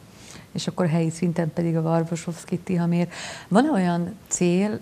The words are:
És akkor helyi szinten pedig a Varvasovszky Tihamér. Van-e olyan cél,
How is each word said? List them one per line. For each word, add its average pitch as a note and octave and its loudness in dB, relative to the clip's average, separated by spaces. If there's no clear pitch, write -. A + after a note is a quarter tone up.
És - -4
akkor F3 0
helyi E3 2
szinten E3 0
pedig E3+ 0
a D#3+ 0
Varvasovszky E3 -2
Tihamér. E3+ 0
Van-e B3+ 4
olyan F3 0
cél, F#3+ 2